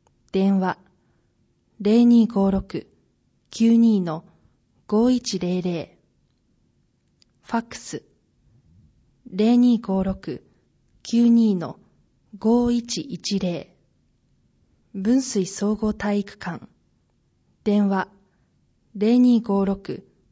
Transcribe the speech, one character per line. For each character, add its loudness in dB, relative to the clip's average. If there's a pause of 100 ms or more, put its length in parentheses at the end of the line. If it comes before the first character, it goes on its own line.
(320)
電 2
話、 -4 (1000)
零 4
二 6
五 0
六 -6 (640)
九 2
二 4
の -8 (640)
五 2
一 -4
零 -4
零。 -6 (1500)
フ -20
ァ -2
ッ -4
ク -16
ス、 -14 (1200)
零 0
二 4
五 -4
六 -8 (580)
九 2
二 4
の -8 (580)
五 0
一 -4
一 -8
零。 -6 (1200)
分 0
水 -4
総 -4
合 -4
体 -4
育 -10
館。 -12 (960)
電 2
話、 -4 (840)
零 2
二 4
五 0
六 -6 (260)